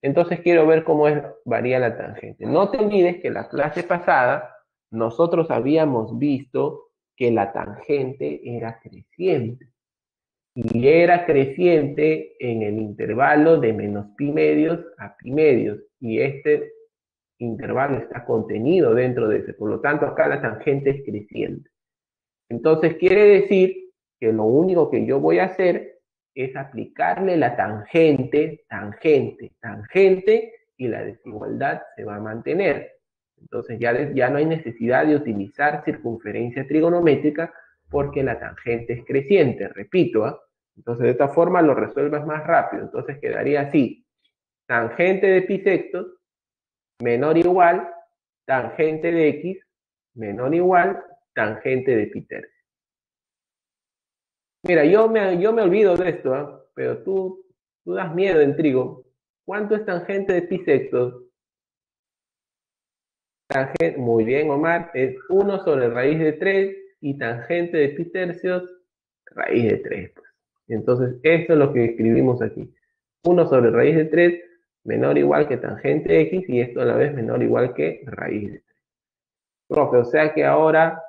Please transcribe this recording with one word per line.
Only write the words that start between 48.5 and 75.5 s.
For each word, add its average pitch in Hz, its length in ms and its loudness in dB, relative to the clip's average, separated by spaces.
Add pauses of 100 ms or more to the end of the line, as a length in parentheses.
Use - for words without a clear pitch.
de 165 160 2
X, 170 320 -4 (540)
menor 113 380 -6
o 165 40 0
igual, 180 480 2 (300)
tangente 127 640 -2
de 104 100 0
pi - 140 -12
tercios. - 320 -18 (2000)
Mira, 160 220 4
yo 214 240 6
me, 196 320 0
yo 214 100 2
me 226 120 2
olvido 185 340 4
de 180 140 0
esto, 131 240 -2
¿ah? 143 280 -10 (120)
Pero 123 240 -6
tú, 190 460 -6 (380)
tú 175 120 -8
das 180 180 -6
miedo 180 280 2
en 143 140 4
trigo. 135 500 0 (380)
¿Cuánto 208 320 -4
es 214 80 -6
tangente 196 500 -4
de 170 100 2
pi 185 160 -4
sextos? 123 640 0 (2250)
Tangen-, 139 480 -2
muy 117 260 2
bien, 143 280 0
Omar, 165 420 -2
es 131 240 -2 (120)
uno 196 340 2
sobre 131 260 2
raíz 131 300 0
de 156 140 2
tres 196 440 -2 (240)
y 139 160 -6
tangente 165 600 -4
de 143 120 4
pi 160 160 -8
tercios, 180 580 -4 (600)
raíz - 460 0
de 98 60 2
tres, 101 360 -10
pues. - 160 -20 (380)
Entonces, 123 560 -2
esto 160 300 2
es 151 60 6
lo 135 140 2
que 120 120 2
escribimos 117 580 2
aquí. - 280 -10 (520)
Uno 170 240 4
sobre 123 240 4
raíz 139 240 4
de 160 100 2
tres 175 360 2 (420)
menor 123 320 0
o 147 40 4
igual 147 280 2
que 123 100 -4